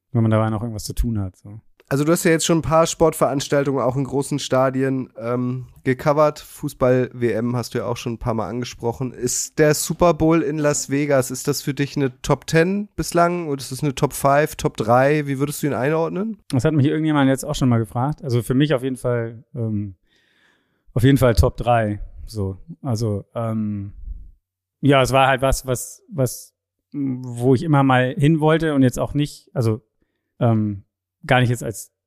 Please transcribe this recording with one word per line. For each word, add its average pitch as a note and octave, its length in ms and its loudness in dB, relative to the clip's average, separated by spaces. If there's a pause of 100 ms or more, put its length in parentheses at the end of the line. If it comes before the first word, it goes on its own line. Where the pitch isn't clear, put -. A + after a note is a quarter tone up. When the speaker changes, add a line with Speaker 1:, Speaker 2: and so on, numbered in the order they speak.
(120)
Speaker 1:
wenn A#2 100 2
man A2+ 80 4
dabei A2 200 2
noch A2 120 -4
irgendwas A2 220 -8
zu - 100 -10
tun A2+ 240 -2
hat, F#2+ 180 -6
so. G#2 240 -20 (300)
Speaker 2:
Also C#3 140 0
du D#3+ 80 2
hast F3 120 0
ja F3 60 4
jetzt D#3+ 160 2
schon E3+ 120 2
ein D3 40 -2
paar D#3+ 240 4
Sportveranstaltungen C#3 960 0
auch B2 140 0
in C#3 80 -2
großen C3+ 340 -4
Stadien, C3 800 -2
ähm, B2 480 -4 (180)
gecovert. D3 540 2
Fußball-W B2+ 920 -2
M A#2+ 240 -2
hast - 180 -6
du B2 40 -2
ja G#2+ 60 -4
auch A#2+ 140 -4
schon A#2 160 -6
ein G#2+ 40 -12
paar A#2+ 140 -4
Mal A2 160 -4
angesprochen. A#2+ 640 -6
Ist - 460 -6
der D3+ 160 4
Super E3+ 400 2
Bowl D#3+ 260 4
in D3 160 -2
Las D3 320 -2
Vegas, C#3 420 0
ist - 160 -8
das C#3+ 140 -2
für C#3 140 -6
dich C#3+ 200 -4
eine C3+ 280 -2
Top - 240 -2
ten F#3+ 500 2
bislang E3+ 520 0
oder C#3 120 -4
ist - 100 -12
das C3 120 -6
eine C#3+ 120 0
Top C#3 200 -2
five, C#3+ 420 2
Top - 220 -4
drei? C3+ 480 2
Wie C#3 120 -4
würdest C#3+ 240 -4
du D3+ 40 -2
ihn C3+ 80 -2
einordnen? D#3+ 640 -2 (100)
Speaker 1:
Das B2+ 160 0
hat D#3 80 4
mich C#3+ 140 4
irgendjemand D#3 420 2
jetzt C3+ 160 0
auch D3 100 -6
schon C3+ 140 0
mal A#2 100 4
gefragt. B2 460 -4
Also A#2+ 180 0
für B2+ 120 -4
mich D3 180 2
auf B2 100 0
jeden C3 140 -4
Fall, A#2 480 -4 (100)
ähm, G#2 420 -4 (960)
auf - 80 2
jeden C#3 160 6
Fall B2+ 160 4
Top - 240 2
drei. A2+ 420 0 (240)
So, F#2+ 320 -6 (240)
also, A2 540 -4
ähm, G#2+ 580 -6 (880)
ja, C3+ 220 4
es B2 100 0
war C3+ 160 4
halt C3 140 2
was, C3 240 0
was, - 440 -6
was, - 440 -4 (400)
wo B2+ 600 0
ich A#2+ 80 2
immer C#3+ 200 4
mal B2+ 340 2
hin D3 240 4
wollte D#3 340 2
und C3+ 80 4
jetzt B2+ 160 2
auch C3 140 -4
nicht, - 400 -6
also, A2+ 300 -2 (580)
ähm, G#2+ 440 0 (420)
gar B2+ 140 4
nicht A#2+ 80 2
jetzt B2 160 -4
als - 260 -10 (160)